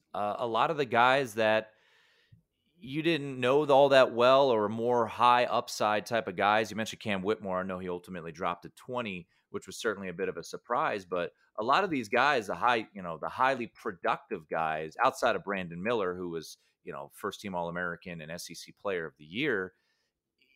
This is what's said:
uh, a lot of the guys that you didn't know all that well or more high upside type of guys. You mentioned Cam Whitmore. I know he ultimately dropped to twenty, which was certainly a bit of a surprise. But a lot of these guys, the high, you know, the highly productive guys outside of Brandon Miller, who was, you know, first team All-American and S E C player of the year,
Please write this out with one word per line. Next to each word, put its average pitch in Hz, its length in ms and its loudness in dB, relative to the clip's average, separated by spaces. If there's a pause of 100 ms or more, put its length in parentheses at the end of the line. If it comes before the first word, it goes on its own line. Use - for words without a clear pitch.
(140)
uh, 101 240 -4
a 123 80 -4
lot 120 240 0
of 160 60 -4
the 143 80 0
guys 123 500 2
that 110 360 2 (1080)
you 143 240 -6
didn't 143 380 0
know 135 260 4
all 139 240 8
that 131 220 8
well 131 380 6
or 107 180 4
more 117 380 0
high 123 380 4
upside 107 600 0
type 113 220 -2
of 92 80 -6
guys. 104 340 4
You 101 60 -10
mentioned 110 240 -8
Cam 101 220 -4
Whitmore. 95 380 -2
I - 20 -4
know 95 160 -6
he 92 100 -8
ultimately 87 440 -10
dropped 87 300 -6
to 85 80 -14
twenty, 110 560 -8 (240)
which 101 160 -10
was 92 100 -14
certainly 98 320 -4
a 90 60 -6
bit 92 140 -4
of 85 80 -6
a 82 60 -10
surprise. 120 640 -4
But 90 280 -4 (260)
a 104 40 -4
lot 143 220 2
of 202 60 -2
these 127 180 -4
guys, 120 400 2
the 95 60 -4
high, 113 380 0
you 98 100 -14
know, 85 160 -8
the 82 100 -6
highly 127 400 0
productive 110 800 -6
guys 80 540 -4
outside 123 340 0
of 85 80 -8
Brandon 90 380 -6
Miller, 101 320 -2
who 90 140 -8
was, 82 300 -10 (240)
you 87 100 -14
know, 71 220 -14
first - 260 -10
team 98 140 -10
All-American 87 640 -6
and 78 100 -14
S 85 200 -12
E 87 40 -16
C - 180 -18
player 90 340 -6
of 73 100 -14
the 76 80 -20
year, 95 480 -4 (840)